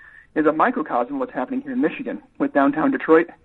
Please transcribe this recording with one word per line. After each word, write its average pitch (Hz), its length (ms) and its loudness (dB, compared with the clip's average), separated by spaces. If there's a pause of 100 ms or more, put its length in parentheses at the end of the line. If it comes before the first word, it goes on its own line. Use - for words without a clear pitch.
(340)
is 156 120 0
a 151 80 4
microcosm 143 640 0
of 135 40 -6
what's 127 140 -6
happening 131 260 -6
here 135 140 -10
in 123 80 -2
Michigan, 123 420 -4 (140)
with 139 160 -2
downtown 143 380 2
Detroit 160 380 4 (160)